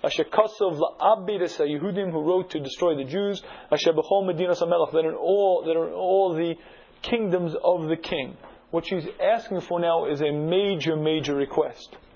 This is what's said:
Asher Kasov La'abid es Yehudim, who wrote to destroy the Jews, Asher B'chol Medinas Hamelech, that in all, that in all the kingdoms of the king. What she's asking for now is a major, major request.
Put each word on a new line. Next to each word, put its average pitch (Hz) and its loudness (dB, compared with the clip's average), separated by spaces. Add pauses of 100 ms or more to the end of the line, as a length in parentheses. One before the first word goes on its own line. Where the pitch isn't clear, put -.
Asher - 0
Kasov 196 2
La'abid 190 2
es 175 -4
Yehudim, 175 -2
who 160 -2
wrote 180 0
to 165 -4
destroy 151 0
the 139 -4
Jews, 196 -4 (300)
Asher 151 2
B'chol 190 2
Medinas 175 0
Hamelech, 170 2
that 160 2
in 160 -2
all, 185 2
that 165 0
in 165 0
all 185 2
the 165 -2 (460)
kingdoms 180 0
of 170 2
the 165 -2
king. 151 -6 (340)
What 165 -2
she's 170 -4 (160)
asking 190 0
for 175 -4
now 170 2
is 147 -2
a 147 2
major, 160 0
major 151 0
request. - -2 (200)